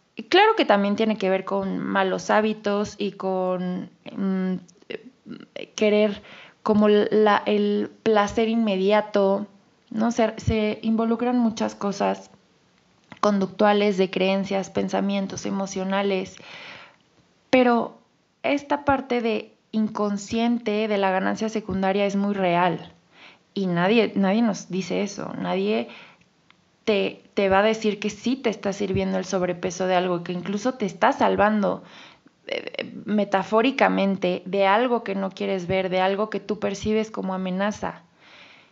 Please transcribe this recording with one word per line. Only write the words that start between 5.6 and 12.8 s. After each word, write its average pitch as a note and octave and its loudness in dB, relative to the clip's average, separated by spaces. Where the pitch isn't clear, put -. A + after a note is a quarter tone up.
querer G#3 2
como G#3+ 4
la, G#3 4
el G#3 0
placer G#3+ 2
inmediato, G#3 2
¿no? A3 0
Se, A3+ 0
se G#3+ 0
involucran A3+ 0
muchas A3 0
cosas G3 -2